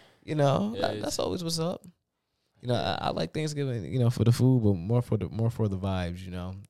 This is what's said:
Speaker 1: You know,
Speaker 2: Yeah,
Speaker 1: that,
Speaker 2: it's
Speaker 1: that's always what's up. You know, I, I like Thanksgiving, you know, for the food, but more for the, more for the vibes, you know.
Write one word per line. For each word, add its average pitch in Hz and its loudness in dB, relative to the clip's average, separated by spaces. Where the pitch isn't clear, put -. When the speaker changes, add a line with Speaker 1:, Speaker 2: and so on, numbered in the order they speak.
Speaker 1:
You 156 -6
know, 151 2
Speaker 2:
Yeah, - -6
Speaker 1:
that, - -2
Speaker 2:
it's - -6
Speaker 1:
that's - -4
always - -2
what's 165 -4
up. 170 -6
You 123 -8
know, 123 2
I, 90 0
I - 0
like 165 -2
Thanksgiving, 143 -4
you 123 0
know, 120 4
for - 0
the 120 8
food, 127 4
but 101 6
more 104 0
for 120 0
the, 98 -4
more 113 -2
for 107 0
the 98 -2
vibes, 92 -4
you 92 -12
know. 90 -8